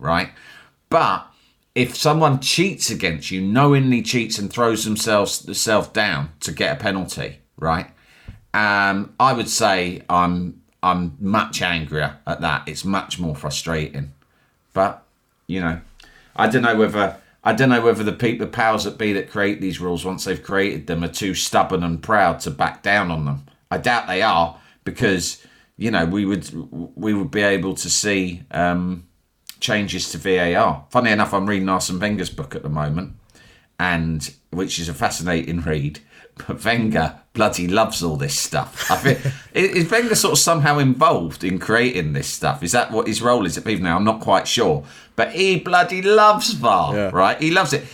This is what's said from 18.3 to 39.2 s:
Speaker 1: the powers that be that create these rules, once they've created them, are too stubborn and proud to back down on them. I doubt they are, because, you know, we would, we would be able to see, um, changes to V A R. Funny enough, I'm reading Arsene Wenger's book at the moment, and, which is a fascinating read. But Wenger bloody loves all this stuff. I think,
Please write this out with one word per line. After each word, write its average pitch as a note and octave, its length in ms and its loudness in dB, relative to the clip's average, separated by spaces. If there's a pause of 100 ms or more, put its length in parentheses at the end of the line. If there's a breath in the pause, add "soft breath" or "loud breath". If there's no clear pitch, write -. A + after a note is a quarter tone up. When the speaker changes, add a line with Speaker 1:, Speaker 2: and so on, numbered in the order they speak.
Speaker 1:
the G#2+ 80 -4
powers A2 380 0
that G2+ 140 -8
be G#2+ 160 0
that G2 160 -4
create G2+ 300 -2
these F2 200 -6
rules, F2 240 -4
once F#2 200 -6
they've F2+ 180 -4
created G2 440 -2
them, E2 160 -2
are E2+ 60 -2
too F#2+ 260 -4
stubborn F#2+ 480 0
and E2+ 200 -4
proud G2 380 2
to F2 100 -8
back D2 320 -4
down G2+ 280 0
on D#2 140 -4
them. C#2+ 220 -4 (240 soft breath)
I F#2 80 -2
doubt A#2+ 280 0
they F#2 140 -2
are, E2+ 380 2 (260 loud breath)
because, F#2 600 -2 (340 soft breath)
you G#2+ 120 -2
know, F2 140 2
we G2 220 0
would, F#2+ 240 -2 (440)
we G#2+ 200 -2
would G2 160 -2
be G#2+ 100 -2
able F#2+ 360 2
to - 120 -8
see, F#2 640 0
um, F2 560 -2 (540)
changes G2+ 500 -2
to E2+ 80 -8
V F#2 180 0
A F2 200 2
R. E2+ 340 2
Funny A#2+ 220 2
enough, G#2 200 0
I'm G2 160 0
reading G2 200 0
Arsene F2+ 320 -2
Wenger's G2+ 300 -2
book - 240 -10
at D#2+ 100 -10
the D2+ 40 -8
moment, D2+ 460 -4 (640 soft breath)
and, E2 560 -2 (160)
which F#2 280 -4
is E2 100 -6
a E2 60 -8
fascinating E2+ 680 -2
read. D2+ 380 -4 (480 loud breath)
But - 160 -8
Wenger G#2+ 560 0 (140)
bloody G#2 340 0
loves G#2+ 340 2
all D#2+ 140 -2
this C#2 220 -4
stuff. - 520 -4
I - 60 2
think, - 300 2